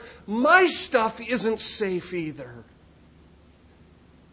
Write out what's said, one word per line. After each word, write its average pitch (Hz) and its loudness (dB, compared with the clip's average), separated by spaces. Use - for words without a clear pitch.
my 294 4
stuff 226 0
isn't 220 -2
safe 185 -4
either. 131 -10